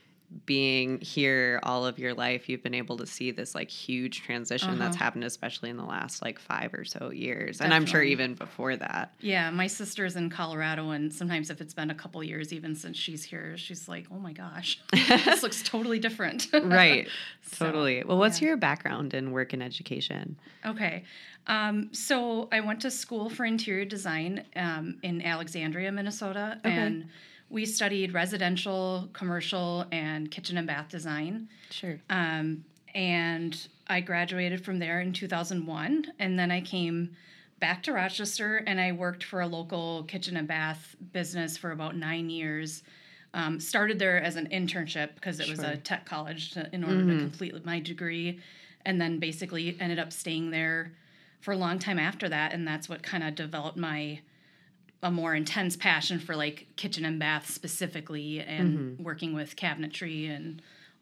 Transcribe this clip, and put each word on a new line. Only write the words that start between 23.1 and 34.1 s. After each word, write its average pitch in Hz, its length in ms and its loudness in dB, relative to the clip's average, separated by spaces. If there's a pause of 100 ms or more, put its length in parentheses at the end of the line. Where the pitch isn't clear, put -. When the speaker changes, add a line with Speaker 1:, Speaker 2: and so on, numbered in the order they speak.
Speaker 2:
for 233 160 -2
interior 220 400 2
design, 190 580 -2 (140)
um, 170 460 -2
in 175 180 0
Alexandria, 165 720 -2
Minnesota, 208 720 -4
Speaker 1:
Okay. 180 100 4
Speaker 2:
and 160 300 2 (440)
we 220 160 -2
studied 202 480 2
residential, 185 1000 0
commercial, 175 800 0
and 156 360 -2
kitchen 175 280 -4
and 165 100 0
bath 151 220 -4
design. 165 580 -4 (220)
Speaker 1:
Sure. 170 280 -6 (120)
Speaker 2:
Um, 160 560 0 (280)
and 170 640 2 (300)
I 180 140 2
graduated 180 640 0